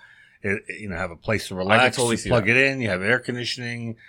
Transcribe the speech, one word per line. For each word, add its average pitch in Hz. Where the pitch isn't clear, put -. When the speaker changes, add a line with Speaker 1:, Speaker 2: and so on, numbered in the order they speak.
Speaker 1:
it, 104
it, 95
you 107
know, 87
have 90
a 82
place 101
to -
Speaker 2:
I -
can 92
Speaker 1:
relax. 120
Speaker 2:
totally 120
Speaker 1:
You 107
Speaker 2:
see -
Speaker 1:
plug 117
Speaker 2:
that. 120
Speaker 1:
it 135
in. 135
You 110
have 92
air 113
conditioning, 120